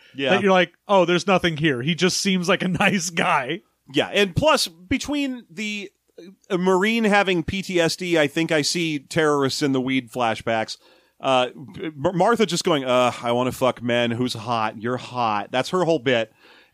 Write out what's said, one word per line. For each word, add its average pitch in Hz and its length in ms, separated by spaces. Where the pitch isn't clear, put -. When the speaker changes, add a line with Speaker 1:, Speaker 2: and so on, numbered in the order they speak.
Speaker 1:
Yeah. 135 160
Speaker 2:
that 196 120
you're 190 100
like, 180 220
"Oh, 196 200
there's 175 200
nothing 180 300
here. 139 260
He 165 120
just 175 260
seems 185 300
like 180 120
a 180 60
<laughs> - 0
nice 185 420
guy." 165 520
Speaker 1:
Yeah, 135 160
and 185 260
plus, 294 320
between 254 840
the, 208 400
uh, 196 80
Marine 190 480
having 196 380
P 196 180
T 180 180
S 165 180
D, 170 220
I 147 100
think 165 220
I 156 120
see 160 380
terrorists 147 600
in 143 120
the 135 80
weed 127 300
flashbacks, 113 680
uh, 127 280
M-, 160 100
Martha 214 320
just 160 180
going, 151 220
"Uh, 123 260
I 120 100
wanna 123 200
fuck 123 300
men. 120 300
Who's 120 200
hot? 113 480
You're 120 160
hot." 113 540
That's 127 180
her 185 160
whole 160 140
bit. 117 340